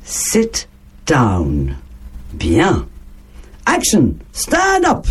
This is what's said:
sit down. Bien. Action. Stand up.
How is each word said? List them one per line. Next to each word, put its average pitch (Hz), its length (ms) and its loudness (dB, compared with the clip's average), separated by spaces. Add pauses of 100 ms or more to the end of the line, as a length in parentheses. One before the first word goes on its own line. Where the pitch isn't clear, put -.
sit - 640 -2 (380)
down. 80 680 2 (560)
Bien. - 540 2 (800)
Action. 214 480 2 (180)
Stand 370 540 0
up. 269 240 0